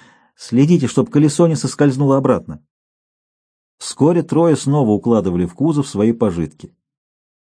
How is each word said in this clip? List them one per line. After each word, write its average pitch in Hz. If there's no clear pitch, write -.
"Следите, 143
чтоб 123
колесо 151
не 160
соскользнуло 139
обратно". 127
Вскоре 165
трое 156
снова 139
укладывали 95
в 87
кузов 147
свои 107
пожитки. 87